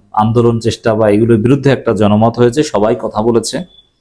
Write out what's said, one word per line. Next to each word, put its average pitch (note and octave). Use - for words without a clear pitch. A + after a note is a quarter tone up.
আন্দোলন A#2
চেষ্টা A2+
বা A2
এগুলোর A2+
বিরুদ্ধে C3
একটা A#2
জনমত G#2+
হয়েছে, A#2+
সবাই G#2+
কথা G#2+
বলেছে A#2